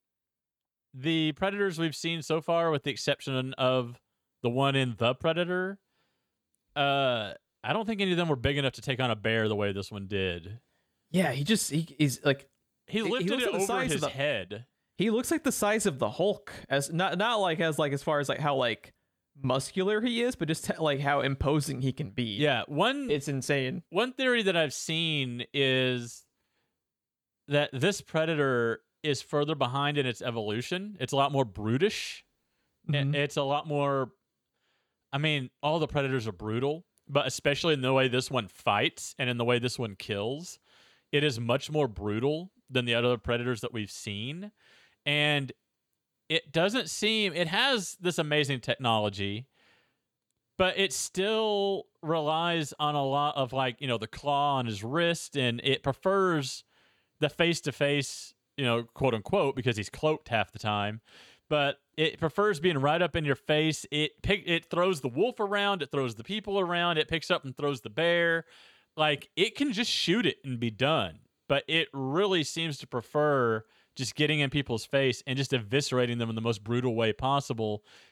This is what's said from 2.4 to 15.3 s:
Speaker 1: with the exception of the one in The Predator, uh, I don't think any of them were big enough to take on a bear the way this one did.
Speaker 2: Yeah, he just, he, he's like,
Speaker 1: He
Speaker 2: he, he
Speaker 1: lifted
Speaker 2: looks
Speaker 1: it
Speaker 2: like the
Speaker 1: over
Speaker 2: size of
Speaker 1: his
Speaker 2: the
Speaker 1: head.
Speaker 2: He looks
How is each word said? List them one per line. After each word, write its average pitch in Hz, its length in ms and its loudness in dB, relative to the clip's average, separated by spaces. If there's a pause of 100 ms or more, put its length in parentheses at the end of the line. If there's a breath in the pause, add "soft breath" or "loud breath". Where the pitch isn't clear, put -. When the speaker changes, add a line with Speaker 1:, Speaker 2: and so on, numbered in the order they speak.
Speaker 1:
with 143 120 0
the 143 80 -2
exception 135 640 -2
of 127 440 0 (420)
the 120 80 0
one 135 280 2
in 127 200 0
The 120 180 2
Predator, 180 640 -2 (960)
uh, 139 580 0 (300)
I 120 100 0
don't 214 120 -2
think 208 160 -2
any 190 100 2
of 170 60 2
them 175 120 2
were 143 60 0
big 139 220 0
enough 135 160 0
to - 80 -16
take 127 180 -2
on 127 120 2
a 110 40 0
bear 110 320 2
the 107 80 0
way 104 160 0
this 98 200 -6
one 98 160 -8
did. 95 520 -2 (520)
Speaker 2:
Yeah, 170 200 2
he 135 120 -2
just, 208 280 0
he, 160 160 -2 (100)
he's 143 280 0
like, 139 240 0 (380)
Speaker 1:
He 208 120 -2
Speaker 2:
he, 226 60 0
he 165 60 0
Speaker 1:
lifted 196 180 0
Speaker 2:
looks 262 140 0
Speaker 1:
it - 20 0
Speaker 2:
like 208 80 -2
the 208 40 -2
Speaker 1:
over 196 100 0
Speaker 2:
size 247 200 0
of - 40 0
Speaker 1:
his 196 100 -2
Speaker 2:
the 143 80 0
Speaker 1:
head. 117 560 -4 (320)
Speaker 2:
He 202 120 2
looks 240 220 0